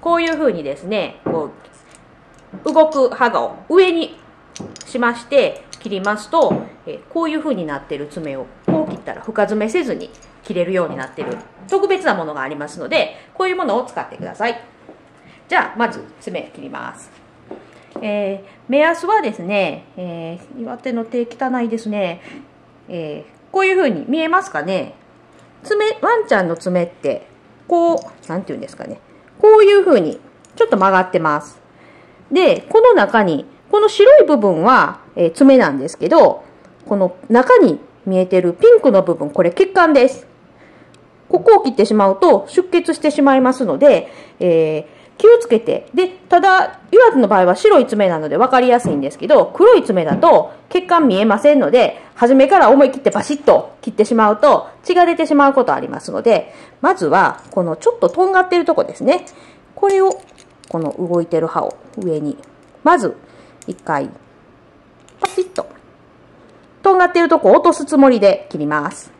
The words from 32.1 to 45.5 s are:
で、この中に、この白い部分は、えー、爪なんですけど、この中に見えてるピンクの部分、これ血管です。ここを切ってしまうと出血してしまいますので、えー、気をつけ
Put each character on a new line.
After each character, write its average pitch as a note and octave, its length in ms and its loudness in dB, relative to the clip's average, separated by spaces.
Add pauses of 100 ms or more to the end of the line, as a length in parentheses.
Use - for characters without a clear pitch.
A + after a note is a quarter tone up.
で、 C#4 380 2
こ A4 100 4
の A#4+ 140 6
中 A3 300 2
に、 D#3+ 220 -4 (240)
こ G#4 120 0
の G#4+ 80 2
白 C5 320 6
い - 40 6
部 D4+ 120 2
分 F#3 260 0
は、 A3 360 2 (160)
え E3+ 120 0
ー、 E3 60 -2
爪 C4+ 240 6
な G3+ 120 2
ん C#3 100 -6
で C3+ 80 -8
す - 100 -12
け D3+ 100 -6
ど、 - 360 2 (440)
こ G#3 80 -2
の F#3+ 200 -2 (140)
中 B3 280 4
に B3 220 4 (260)
見 F#3+ 120 -2
え F#3 80 2
て F#3 160 0
る F3 120 -2
ピ A4 160 4
ン A#4 100 6
ク C4 120 2
の F#3+ 120 2
部 E3 120 -2
分、 D4 140 -8
こ - 140 -2
れ B3+ 80 0
血 F#4+ 220 -2
管 E4 200 2
で C4 140 4
す。 - 200 -6 (1000)
こ F4 100 0
こ A4 200 6
を - 40 -8
切 C4 80 -2
っ - 40 -10
て G#3+ 100 2
し A3+ 80 -2
ま G3+ 160 2
う F#3+ 100 -2
と D4 280 4
出 F4+ 220 -2
血 E4+ 240 -2
し D4 60 -8
て D4+ 120 0
し D4 100 -2
ま C4+ 140 4
い C4 60 2
ま C4 120 2
す C4 120 -4
の D#3 120 -4
で、 G#3 340 4 (280)
え D#3+ 500 0
ー、 - 140 -20 (140)
気 G#4 120 4
を A#4 80 8
つ A#4 100 -4
け - 120 2